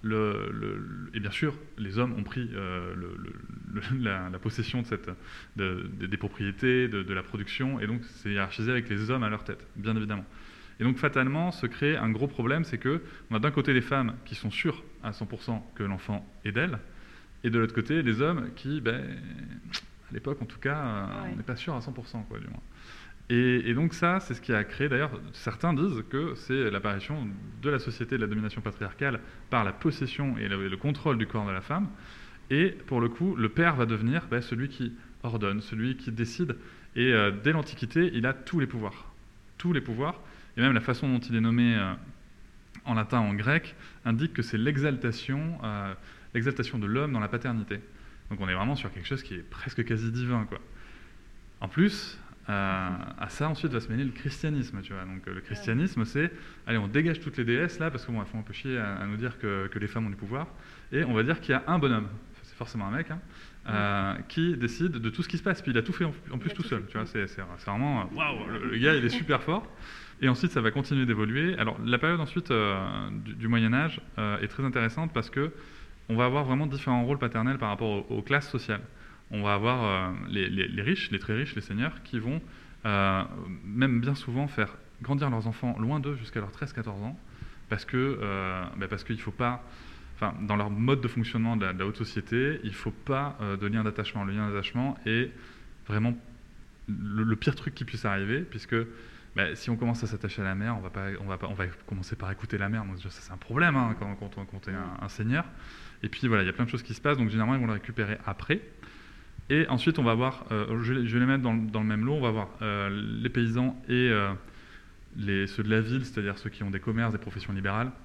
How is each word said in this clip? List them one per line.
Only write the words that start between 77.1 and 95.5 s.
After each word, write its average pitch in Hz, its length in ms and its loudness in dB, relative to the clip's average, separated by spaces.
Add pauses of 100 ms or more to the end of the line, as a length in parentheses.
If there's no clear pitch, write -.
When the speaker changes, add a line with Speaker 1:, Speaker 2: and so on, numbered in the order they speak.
Speaker 1:
paternels 120 400 2
par 110 100 0
rapport 101 420 0
aux, 110 80 0
aux 101 40 -2
classes 143 260 2
sociales. 110 320 -2 (520)
On 104 100 -2
va 104 120 4
avoir, 117 300 4
euh, 95 280 2 (160)
les, 92 200 2
les, 95 200 2
les 98 140 -2
riches, 135 280 0
les 101 80 0
très 107 160 -2
riches, 139 220 -2
les 107 40 -4
seigneurs, 117 440 -4
qui 120 160 -4
vont, 131 200 -2 (460)
euh, 98 380 4 (400)
même 120 360 4
bien 139 140 2
souvent 135 320 -2
faire 113 300 -2 (260)
grandir 139 260 2
leurs 113 200 0
enfants 120 320 -2
loin 131 180 2
d'eux 143 160 -2
jusqu'à 117 260 -6
leurs 101 120 -6
treize, - 200 -6
quatorze 107 300 -6
ans, 139 160 -6 (500)
parce 107 160 -2
que, 131 380 2
euh, 95 420 0 (140)
bah, 98 100 -4
parce 101 140 -4
qu'il 110 180 -4
faut - 120 -6
pas, 123 360 -2 (460)
enfin, 104 180 -2 (100)
dans 104 140 2
leur 104 140 2
mode 123 300 4
de 120 80 0
fonctionnement 117 480 2
de 101 100 2
la, 92 60 0
de 92 80 -4
la 95 60 2
haute 104 100 -2
société, 123 680 0
il 107 100 -4
faut 104 200 -4
pas, 139 500 -2
euh, 98 140 0
de 101 100 -2
lien 110 160 2
d'attachement. 107 420 -2
Le 98 80 -2
lien 104 160 0
d'attachement 120 560 0
est 117 260 2 (580)